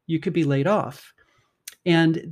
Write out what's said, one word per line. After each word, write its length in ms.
you 140
could 140
be 100
laid 240
off. 460
And 460